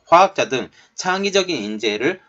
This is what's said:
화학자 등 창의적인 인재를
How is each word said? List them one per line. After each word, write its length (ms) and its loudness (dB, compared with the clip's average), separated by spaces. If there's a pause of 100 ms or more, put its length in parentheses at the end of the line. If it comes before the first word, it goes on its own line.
화학자 420 4
등 220 -6 (240)
창의적인 600 -2
인재를 720 -4